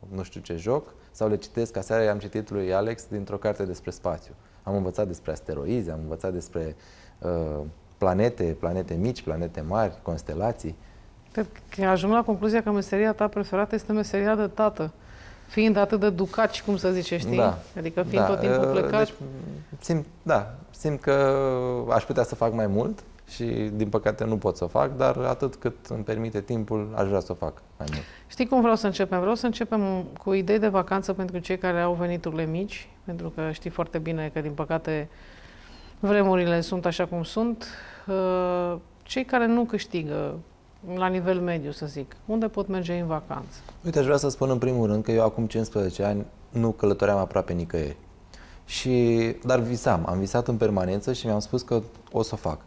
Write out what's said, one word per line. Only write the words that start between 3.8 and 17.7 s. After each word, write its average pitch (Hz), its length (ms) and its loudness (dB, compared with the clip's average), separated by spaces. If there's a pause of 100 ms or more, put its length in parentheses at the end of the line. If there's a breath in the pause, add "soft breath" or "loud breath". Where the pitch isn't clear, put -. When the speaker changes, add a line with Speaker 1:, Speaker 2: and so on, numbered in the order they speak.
Speaker 1:
spațiu. 85 420 -6 (300 soft breath)
Am 98 140 -4
învățat 98 300 0
despre 82 260 -8
asteroizi, 82 580 -4
am 78 120 -6
învățat 80 300 -6
despre, 82 440 -6 (420 loud breath)
uh, 82 420 -2 (380)
planete, 92 600 2
planete 85 340 -2
mici, 107 280 -2
planete 82 380 -6
mari, 92 420 -2
constelații. 82 760 -4 (600 soft breath)
Speaker 2:
Cred 220 120 -4 (280)
că 190 80 0
ajung 190 280 4
la 233 100 6
concluzia 220 400 2
că 220 80 0
meseria 202 420 2
ta 214 160 2
preferată 202 460 -2
este 214 180 -2
meseria 208 420 2
de 208 120 0
tată, 208 460 0 (540 loud breath)
fiind 214 300 4
atât 202 240 4
de 208 100 4
ducaci, 190 520 0
cum 202 140 0
să 185 160 2
zice, 175 240 0
știi? 120 200 0
Speaker 1:
Da. 101 220 4 (200)